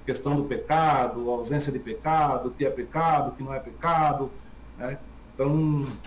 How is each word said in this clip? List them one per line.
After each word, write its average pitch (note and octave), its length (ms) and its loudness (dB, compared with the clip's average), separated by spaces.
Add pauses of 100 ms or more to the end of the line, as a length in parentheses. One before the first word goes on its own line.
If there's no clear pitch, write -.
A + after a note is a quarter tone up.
questão C#3 300 0
do C#3+ 80 2
pecado, B2+ 880 2
a B2 60 2
ausência C#3 360 -2
de B2+ 80 -4
pecado, C3+ 680 0
o - 20 -4
que C#3 140 -2
é C3 40 4
pecado, C#3 600 2
o - 40 -6
que C#3 100 -10
não C3+ 100 -6
é C3+ 60 -4
pecado, C#3+ 720 0 (460)
né? C3+ 200 -6 (360)
Então, D3 540 2 (200)